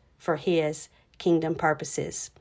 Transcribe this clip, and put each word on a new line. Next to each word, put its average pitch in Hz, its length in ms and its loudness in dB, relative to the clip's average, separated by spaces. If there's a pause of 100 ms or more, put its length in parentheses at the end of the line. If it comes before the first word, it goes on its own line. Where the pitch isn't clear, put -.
(160)
for 160 200 -2
his 156 520 0 (300)
kingdom 165 380 2
purposes. 147 720 -2 (100)